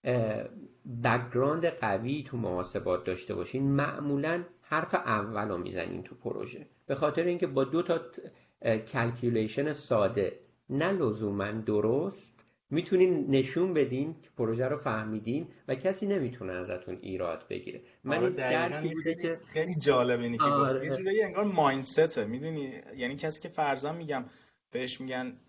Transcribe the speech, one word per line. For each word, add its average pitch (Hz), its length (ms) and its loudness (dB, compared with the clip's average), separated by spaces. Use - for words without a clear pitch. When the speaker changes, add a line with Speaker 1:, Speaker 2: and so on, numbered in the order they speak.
Speaker 1:
اه، 113 400 0
بک‌گراند 127 640 2
قوی 123 580 0
تو - 140 -8
محاسبات 90 640 -2
داشته 95 320 -4
باشین، 131 360 0
معمولاً 147 720 0
حرف 160 340 -2
اول 107 520 0
رو 92 100 -2
می‌زنین 90 460 -6
تو - 120 -16
پروژه، - 520 -8
به 139 100 -2
خاطر 147 280 0
اینکه 175 240 0
با 135 160 2
دو 151 180 0
تا 165 160 2
ت-، - 340 -10
اه، 110 160 2
کلکیولیشن 120 960 0
ساده، 104 680 2
نه 151 220 2
لزوماً 107 600 0
درست، 110 920 0
می‌تونین 175 600 4
نشون 139 440 4
بدین 143 480 2
که - 160 -20
پروژه 117 280 2
رو 147 120 0
فهمیدین 110 720 -2
و 131 80 0
کسی 190 320 0
نمی‌تونه 123 460 -2
ازتون 90 480 -6
ایراد 92 480 -4
بگیره. - 320 -8
من 143 140 0
Speaker 2:
آره، 180 80 2
Speaker 1:
این - 80 2
Speaker 2:
دقیقاً. 143 360 0
Speaker 1:
درکی 156 180 -4
Speaker 2:
این 160 60 -2
Speaker 1:
بوده 160 200 -2
Speaker 2:
خیلی، 165 80 -6
Speaker 1:
که 165 180 -4
Speaker 2:
خیلی 170 280 0
جالبه 123 420 4
اینی 117 140 -2
که 120 60 2
Speaker 1:
آره. 139 300 4
Speaker 2:
گفتی. 135 180 -2
یه 135 60 -2
جورایی 190 240 2
انگار 196 220 0
مایندسته، 151 840 2
می‌دونی؟ 135 540 -6
یعنی 131 200 -4
کسی 156 260 -4
که - 80 -10
فرضاً 143 440 0
می‌گم 147 320 -4
بهش 127 300 -4
می‌گن 127 360 -6